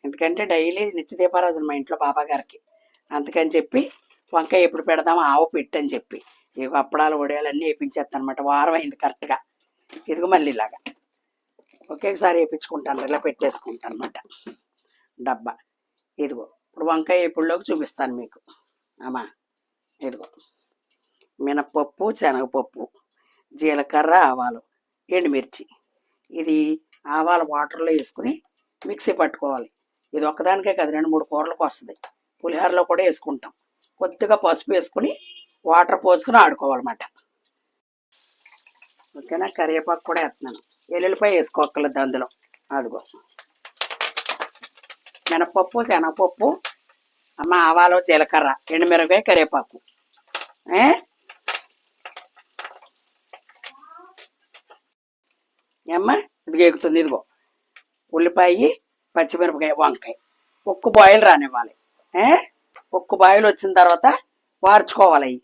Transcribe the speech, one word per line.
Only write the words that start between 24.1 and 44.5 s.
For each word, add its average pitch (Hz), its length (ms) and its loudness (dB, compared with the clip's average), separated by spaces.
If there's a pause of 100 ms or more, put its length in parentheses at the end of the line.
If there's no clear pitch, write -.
ఆవాలు, 123 320 -6 (560)
ఎండుమిర్చి. 151 460 -4 (800)
ఇది 156 160 0 (600)
ఆవాలు 170 360 0
వాటర్లో 147 440 -4
వేసుకుని 240 360 -8 (560)
మిక్సీ 202 300 -4
పట్టుకోవాలి. 139 500 -4 (460)
ఇది 151 140 -2
ఒక్కదానికే 190 480 -2
కాదు, 151 200 -2
రెండు 156 160 -2
మూడు 156 180 -2
కూరలకు 160 360 -4
వస్తది. - 280 -14 (460)
పులిహోరలో 175 500 0
కూడా 175 160 0
వేసుకుంటాం. 143 440 -6 (500)
కొద్దిగా 202 340 0 (100)
పసుపు - 300 -2
వేసుకుని 185 360 -4 (580)
వాటర్ 175 360 4
పోసుకుని 185 400 4
ఆడుకోవాలన్నమాట. 254 580 -4 (2250)
ఓకేనా? 165 280 -8 (120)
కరివేపాకు 160 500 -2
కూడా 170 140 -2
వేస్తున్నాను. 131 360 -10 (360)
ఎల్లుల్లిపాయ 190 420 0
వేసుకోక్కర్లేదు 147 680 -2
అందులో. 127 220 -6 (500)
అదిగో 120 220 -8 (2250)